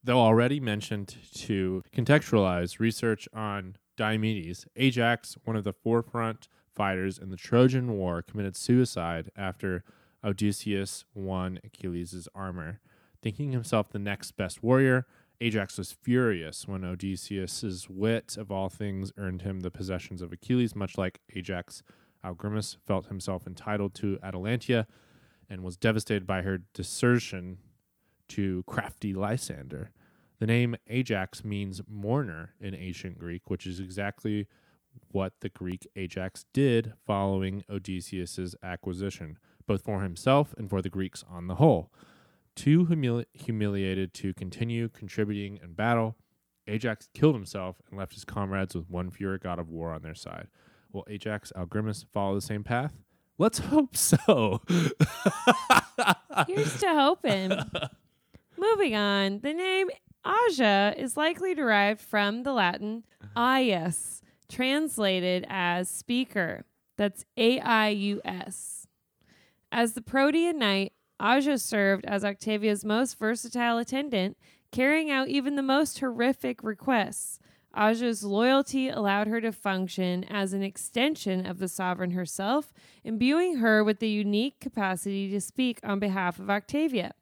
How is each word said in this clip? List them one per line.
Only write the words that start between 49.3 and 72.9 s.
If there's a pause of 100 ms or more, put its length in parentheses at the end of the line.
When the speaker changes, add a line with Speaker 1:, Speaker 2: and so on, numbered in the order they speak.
Speaker 1:
god
of
war
on
their
side. (460)
Will
Ajax
Algrimus
follow
the
same
path? (440)
Let's
hope
so.
<laughs>
Speaker 2:
Here's
to
hoping. (1080)
Moving
on,
the
name (340)
Aja
is
likely
derived
from
the
Latin (320)
aius, (280)
translated
as
speaker. (320)
That's (120)
A
I
U
S. (840)
As
the
Protean
knight, (260)
Aja
served
as
Octavia's
most